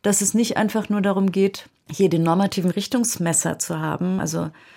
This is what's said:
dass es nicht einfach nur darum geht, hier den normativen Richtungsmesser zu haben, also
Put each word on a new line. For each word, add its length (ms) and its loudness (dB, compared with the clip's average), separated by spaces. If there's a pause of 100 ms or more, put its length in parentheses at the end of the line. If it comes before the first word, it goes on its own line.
dass 200 0
es 140 0
nicht 220 0
einfach 320 0
nur 140 0
darum 280 2
geht, 380 0 (220)
hier 180 2
den 140 2
normativen 480 2
Richtungsmesser 880 -2
zu 200 -6
haben, 420 -2
also 300 -4 (260)